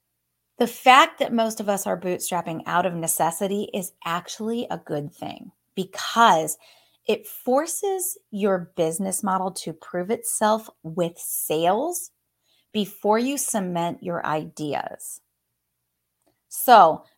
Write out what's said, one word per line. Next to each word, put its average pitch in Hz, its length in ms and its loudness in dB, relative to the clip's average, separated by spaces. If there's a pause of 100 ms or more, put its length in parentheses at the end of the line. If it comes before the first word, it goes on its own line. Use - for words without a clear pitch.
(560)
The 240 100 2
fact 269 520 6
that 233 160 -2
most 226 260 0
of 202 80 -8
us 196 180 0
are 185 140 -2
bootstrapping 180 640 -4
out 170 220 0
of 170 80 -4
necessity 175 800 -2
is 185 180 -6 (140)
actually 214 640 -4
a 170 80 -6
good 147 340 -6
thing - 400 -14 (220)
because 185 840 2 (500)
it 220 200 -2
forces 339 880 -2 (140)
your 190 440 -2
business 175 480 -2
model 190 280 -2
to 175 240 -10
prove 180 360 -6
itself 220 600 -2 (120)
with 170 360 -4
sales 202 920 -2 (640)
before 208 460 0
you 269 180 -2
cement 175 640 -4
your 170 220 -6
ideas. - 960 -6 (1300)
So 185 500 8 (140)